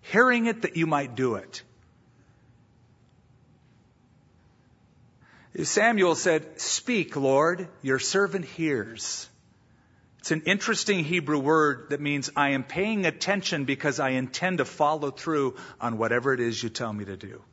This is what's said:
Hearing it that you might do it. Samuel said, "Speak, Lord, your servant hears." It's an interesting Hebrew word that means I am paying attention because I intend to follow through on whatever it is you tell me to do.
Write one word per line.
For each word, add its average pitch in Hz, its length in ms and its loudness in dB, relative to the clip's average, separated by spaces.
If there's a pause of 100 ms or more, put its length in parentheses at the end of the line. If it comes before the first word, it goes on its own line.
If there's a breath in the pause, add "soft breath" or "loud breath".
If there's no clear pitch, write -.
Hearing 233 460 4
it 226 160 -2
that - 120 -4
you 165 100 2
might 139 300 0
do 123 200 0
it. - 280 -12 (4000 soft breath)
Samuel 196 520 4
said, - 440 0
"Speak, - 560 -2
Lord, 151 520 2 (160)
your 131 160 2
servant 190 440 0
hears." 117 840 -4 (880 soft breath)
It's - 140 -8
an 156 160 0
interesting 196 560 0
Hebrew 151 340 0
word 143 540 2
that 143 100 -4
means 143 340 -2
I 143 160 2
am 135 120 0
paying 202 420 -2
attention 170 600 -2
because 139 340 -2
I 135 120 0
intend 135 460 -2
to 135 80 0
follow 147 460 0
through 139 440 -2 (240 loud breath)
on 117 200 -4
whatever 120 340 2
it 131 60 -2
is 117 240 -2
you 117 60 -4
tell 113 220 -6
me 104 140 -8
to 95 100 -10
do. 95 240 -16 (120)